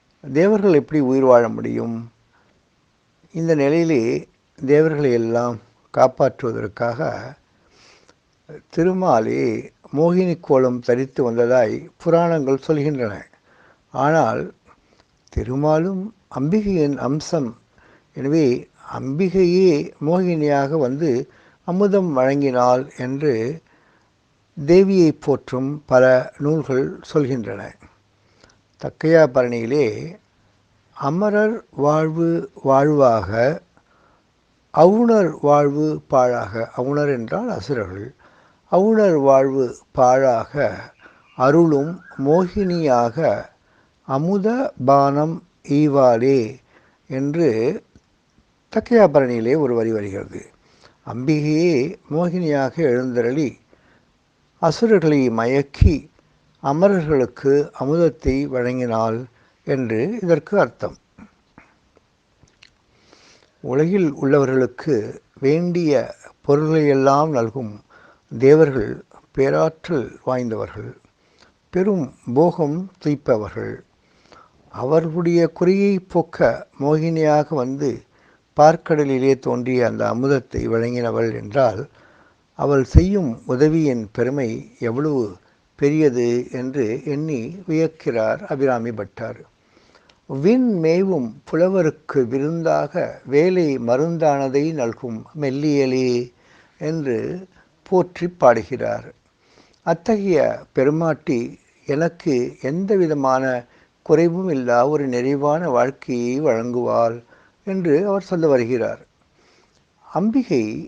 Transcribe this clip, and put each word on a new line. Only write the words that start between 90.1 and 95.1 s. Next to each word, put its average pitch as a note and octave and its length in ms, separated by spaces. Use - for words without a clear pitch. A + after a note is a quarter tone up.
"விண் A3 400
மேவும் E3 480
புலவருக்கு E3+ 840
விருந்தாக D3+ 640
வேலை E3+ 400
மருந்தானதை C#3 840
நல்கும் A#2 460